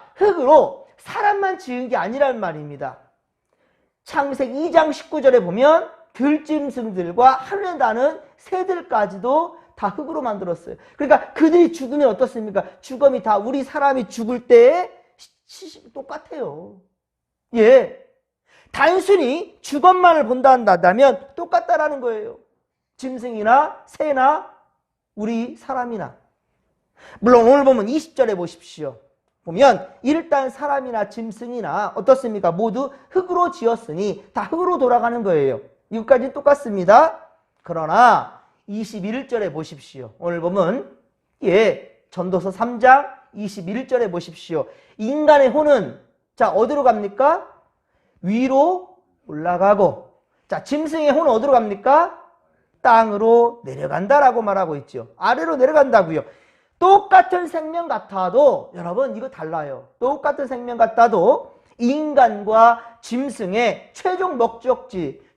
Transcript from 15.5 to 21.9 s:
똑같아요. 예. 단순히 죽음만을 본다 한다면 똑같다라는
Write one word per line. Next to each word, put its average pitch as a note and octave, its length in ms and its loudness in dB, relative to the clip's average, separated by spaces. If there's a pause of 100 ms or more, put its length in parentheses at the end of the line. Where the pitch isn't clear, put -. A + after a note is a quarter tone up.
똑같아요. G#3+ 840 -14 (800)
예. A#3 500 4 (640)
단순히 E4 920 0
죽음만을 E4+ 640 2
본다 B3+ 240 2
한다면 G#3+ 840 2
똑같다라는 E4 640 -4